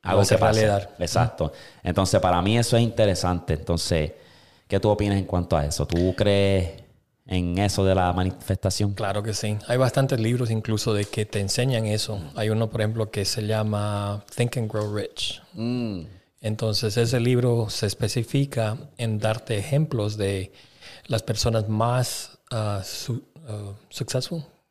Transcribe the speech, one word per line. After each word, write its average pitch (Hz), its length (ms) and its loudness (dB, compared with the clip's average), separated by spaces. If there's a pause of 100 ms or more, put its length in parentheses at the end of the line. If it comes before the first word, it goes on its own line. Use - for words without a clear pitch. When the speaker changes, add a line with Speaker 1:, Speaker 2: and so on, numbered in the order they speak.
Speaker 1:
Lo - 80 -4
Speaker 2:
Algo 98 120 6
Speaker 1:
hace 98 140 6
Speaker 2:
que 95 40 6
pasa. 107 200 4
Speaker 1:
realidad. 101 300 2 (100)
Speaker 2:
Exacto. 82 520 0 (300)
Entonces, 92 380 4
para 90 200 4
mí 101 160 2
eso 117 200 2
es 117 80 6
interesante. 90 680 2
Entonces, 80 580 0 (560)
¿qué 95 100 0
tú 107 100 2
opinas 101 300 2
en 92 60 0
cuanto 87 320 0
a 73 100 2
eso? 76 180 -2
¿Tú 87 320 2
crees 98 680 2 (420)
en 90 320 0
eso 101 260 2
de 95 120 4
la 90 160 2
manifestación? 92 840 -2
Speaker 1:
Claro 101 300 -4
que 110 100 -4
sí. 107 320 -4
Hay 123 120 0
bastantes 131 420 2
libros 117 320 0
incluso 110 420 0
de 104 120 0
que 107 200 -4
te - 140 -4
enseñan 110 460 0
eso. 104 340 -2 (160)
Hay 110 140 0
uno, 110 200 0
por 110 120 -2
ejemplo, 110 280 -2
que 101 140 -4
se 107 240 -4
llama 104 760 -2 (120)
Think 120 220 0
and 110 120 -2
Grow 107 240 -4
Rich. - 480 -6 (120)
Speaker 2:
Mm. 113 480 -4 (380)
Speaker 1:
Entonces, 110 560 -2
ese 120 220 2
libro 120 500 2
se - 180 -2
especifica 117 880 0 (220)
en 113 200 0
darte 110 400 -2
ejemplos 113 580 0
de 98 360 -2 (540)
las 113 180 -2
personas 110 440 0
más, 120 680 0 (140)
ah, 107 320 -2
su-, - 400 -6 (240)
ah, 104 240 -10 (160)
successful. 139 560 -6 (260)